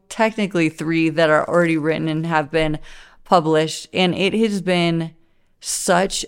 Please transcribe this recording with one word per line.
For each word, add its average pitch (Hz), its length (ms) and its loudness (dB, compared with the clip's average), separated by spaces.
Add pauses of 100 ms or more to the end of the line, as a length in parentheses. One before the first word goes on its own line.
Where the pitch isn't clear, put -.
technically 190 600 0
three, 160 400 0
that 156 200 2
are 151 200 4
already 165 280 2
written 156 300 -2
and 160 180 -4
have 156 240 0
been 156 300 -2 (460)
published. 156 680 2
And 180 240 0
it 185 180 0
has 208 280 0
been 170 520 -2 (460)
such - 680 -2